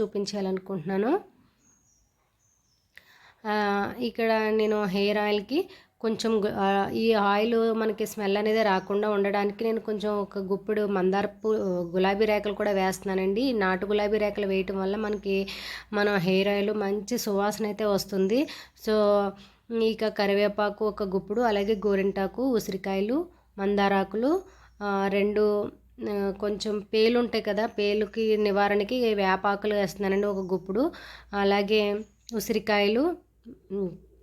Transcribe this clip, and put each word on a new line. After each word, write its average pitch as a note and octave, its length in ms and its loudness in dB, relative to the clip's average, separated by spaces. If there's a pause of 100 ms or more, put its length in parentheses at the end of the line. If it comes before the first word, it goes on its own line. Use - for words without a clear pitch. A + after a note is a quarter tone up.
చూపించాలనుకుంటున్నాను. G3 1200 -2 (2250)
ఆ, G#3 80 0 (440)
ఇక్కడ A3+ 340 0
నేను G#3+ 520 2
హెయిర్ G3+ 340 0
ఆయిల్కి G#3 500 -2 (320)
కొంచెం A3 440 0
గు-, G#3+ 100 -2
ఆ, G3 360 2
ఈ A3+ 220 2
ఆయిల్ A3 640 2
మనకి G#3+ 320 -2
స్మెల్ G3+ 300 -2
అనేది G#3+ 260 2
రాకుండా G3+ 480 2
ఉండడానికి G3+ 540 0
నేను A3+ 160 -2
కొంచెం G#3 380 -4
ఒక G3 200 -6
గుప్పెడు G3+ 480 -2
మందార G3 400 2
పూ-, A3 300 -2 (340)
గులాబీ G3 340 2
రేకలు G#3 280 0
కూడా G#3 180 -2
వేస్తున్నానండి. F#3+ 720 0
ఈ C4+ 100 0
నాటు F#3+ 340 0
గులాబీ G#3 320 2
రేకలు G#3 280 -2
వేయటం F#3+ 340 0
వల్ల F#3+ 160 -2
మనకి G3+ 500 -2 (460)
మన G#3 240 2
హెయిర్ F#3+ 320 2
ఆయిల్ G3+ 260 0
మంచి G#3 440 -2
సువాసన G#3 480 0
అయితే G#3 180 -4
వస్తుంది. G3+ 640 2 (400)
So A3 80 2 (880)
ఇక A3 260 0
కరివేపాకు G#3 800 0
ఒక G3+ 140 -6
గుప్పుడు, G3 380 -2
అలాగే G#3+ 340 2
గోరింటాకు, G3 760 0
ఉసిరికాయలు, G3+ 760 -2 (320)
మందారాకులు, G3+ 840 2 (400)
ఆ, G3 260 0
రెండు, G#3 640 2 (400)
ఆ, G3 300 -2
కొంచెం G#3 380 -4
పేలు A3 400 2
ఉంటాయి A#3 260 -2
కదా, G#3+ 220 -2
పేలుకి G#3+ 680 0
నివారణకి G3+ 800 2
వేపాకులు G3+ 600 0
వేస్తున్నానండి G3+ 520 0
ఒక F#3+ 280 -2
గుప్పుడు. G3+ 380 -2 (400)
అలాగే G3+ 640 2 (400)
ఉసిరికాయలు, A3 840 0 (560)
ఉమ్, G3 180 -4 (320)